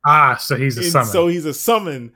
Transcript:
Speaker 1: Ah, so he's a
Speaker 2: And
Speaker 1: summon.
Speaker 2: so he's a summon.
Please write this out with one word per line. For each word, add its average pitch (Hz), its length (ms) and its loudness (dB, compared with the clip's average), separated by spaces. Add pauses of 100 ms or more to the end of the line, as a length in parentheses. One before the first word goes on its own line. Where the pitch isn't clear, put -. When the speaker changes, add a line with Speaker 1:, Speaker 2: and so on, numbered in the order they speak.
Speaker 1:
Ah, 147 300 4
so - 200 -6
he's 127 220 -2
a - 40 -4
Speaker 2:
And 170 100 0
Speaker 1:
summon. 127 160 2
Speaker 2:
so 170 180 2
he's 170 180 -2
a 151 80 -4
summon. 156 640 -4